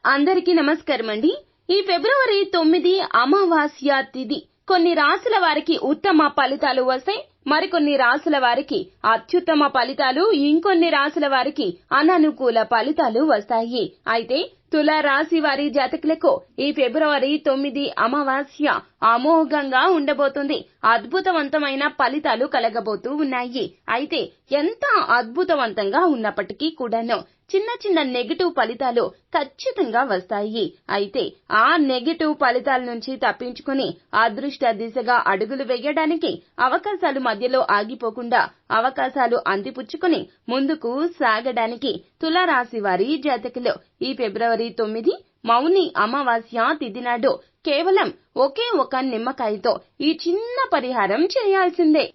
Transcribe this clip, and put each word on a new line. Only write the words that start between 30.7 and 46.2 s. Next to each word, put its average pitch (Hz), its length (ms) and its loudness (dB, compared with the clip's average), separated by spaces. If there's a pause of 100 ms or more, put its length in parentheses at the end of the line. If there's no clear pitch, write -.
అయితే 202 260 -2 (400)
ఆ - 20 6 (240)
నెగటివ్ 302 520 -2
ఫలితాల 254 480 0
నుంచి 240 240 -8 (120)
తప్పించుకొని 254 600 -4 (340)
అదృష్ట 233 580 0
దిశగా 233 380 -2 (140)
అడుగులు 220 400 -2
వేయడానికి 302 600 -2 (360)
అవకాశాలు 339 600 -2
మధ్యలో 240 340 0 (180)
ఆగిపోకుండా 233 600 -2 (380)
అవకాశాలు 254 600 0 (140)
అందిపుచ్చుకొని 262 680 -4 (320)
ముందుకు 277 400 -2 (260)
సాగడానికి 233 760 -2 (300)
తుల 320 140 0 (160)
రాశి 240 340 -2
వారి 190 220 0 (180)
జాతకులు 240 480 -2 (320)
ఈ 262 40 -4 (100)
ఫిబ్రవరి 226 480 -2 (120)
తొమ్మిది 220 340 -2 (360)
మౌని 320 340 4 (200)
అమావాస్య 233 560 -2 (200)